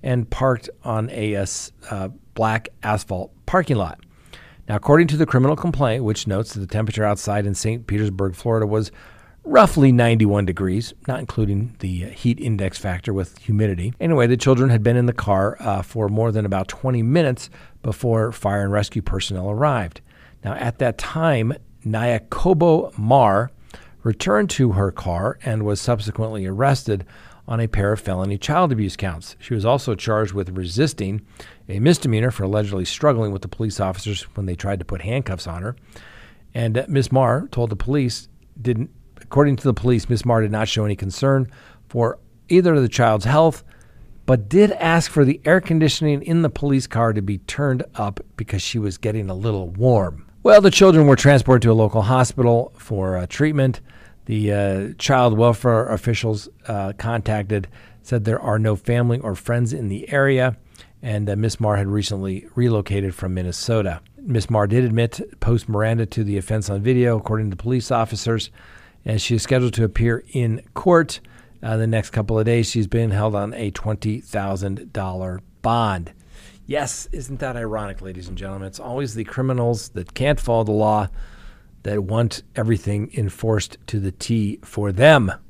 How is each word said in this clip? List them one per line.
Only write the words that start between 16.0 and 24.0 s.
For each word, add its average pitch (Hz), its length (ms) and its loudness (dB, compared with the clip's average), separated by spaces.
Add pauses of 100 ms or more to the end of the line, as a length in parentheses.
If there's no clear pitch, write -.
more 110 220 0
than 104 160 0
about 95 200 -2
twenty 123 360 -2
minutes 131 480 0 (320)
before 113 480 0
fire 101 320 -2
and 98 80 -2
rescue 104 320 -2
personnel 95 480 -4
arrived. 113 500 -2 (420)
Now, 98 120 -6
at 117 240 -6
that 120 180 0
time, 143 560 0 (320)
Nyakobo 147 1120 0
Mar 113 540 4 (500)